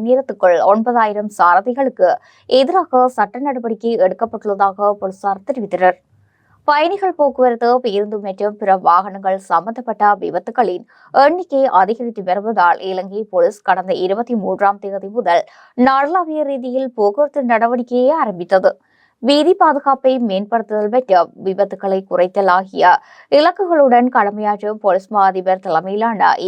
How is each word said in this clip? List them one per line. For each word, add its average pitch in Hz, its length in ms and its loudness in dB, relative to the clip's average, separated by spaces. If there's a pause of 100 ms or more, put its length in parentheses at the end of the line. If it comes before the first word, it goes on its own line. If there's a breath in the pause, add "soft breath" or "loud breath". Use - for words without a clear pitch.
நேரத்துக்குள் 233 500 2 (140)
ஒன்பதாயிரம் 214 680 0
சாரதிகளுக்கு 190 720 2 (500 soft breath)
எதிராக 285 420 2 (140)
சட்ட 208 320 -2
நடவடிக்கை 233 440 -4 (140)
எடுக்கப்பட்டுள்ளதாக 202 920 -2
போலீசார் 196 480 -6
தெரிவித்தனர். 190 500 0 (720)
பயணிகள் 349 500 0
போக்குவரத்து, 247 520 2 (140)
பேருந்து 208 420 -4
மற்றும் 196 340 -6
பிற 190 160 2 (100)
வாகனங்கள் 190 500 0 (120)
சம்பந்தப்பட்ட 208 720 -2
விபத்துகளின் 190 640 -4 (380 soft breath)
எண்ணிக்கை 311 400 0 (180)
அதிகரித்து 220 480 -4
வருவதால் 196 500 0 (120)
இலங்கை 190 320 -6 (100)
போலீஸ் 185 260 0 (100)
கடந்த 185 220 -2 (140)
இருபத்தி 233 400 -4
மூன்றாம் 196 400 -2
தேதி 196 320 -8
முதல் 175 260 0 (440 soft breath)
நாடளாவிய 302 640 0
ரீதியில் 262 380 -6 (100)
போக்குவரத்து 277 520 0
நடவடிக்கையை 247 720 0
ஆரம்பித்தது. 190 500 0 (560)
வீதி 302 320 4
பாதுகாப்பை 269 520 2 (160)
மேம்படுத்துதல் 208 680 -4
மற்றும் 196 340 2 (200)
விபத்துகளை 190 500 -2 (140)
குறைத்தல் 185 420 0
ஆகிய 185 400 2 (440 soft breath)
இலக்குகளுடன் 302 760 4
கடமையாற்றும் 208 680 -2
போலீஸ் 190 300 0
மா 202 160 2
அதிபர் 185 360 -2
தலைமையிலான 190 640 -2 (180)